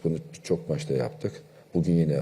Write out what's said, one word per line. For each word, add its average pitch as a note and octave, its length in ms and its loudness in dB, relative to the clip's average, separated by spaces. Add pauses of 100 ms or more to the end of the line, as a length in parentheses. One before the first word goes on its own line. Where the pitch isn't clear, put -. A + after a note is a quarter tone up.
Bunu E2 140 0 (260)
çok - 260 -2
maçta D#2 240 -2
yaptık. A#2 380 -2 (420)
Bugün F2 200 4
yine D#2 280 4